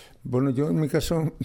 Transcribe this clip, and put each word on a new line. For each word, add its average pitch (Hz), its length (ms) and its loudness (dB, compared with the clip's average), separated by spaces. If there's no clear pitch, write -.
Bueno, 131 300 0
yo 139 160 0
en 165 140 2
mi 151 80 0
caso 160 320 0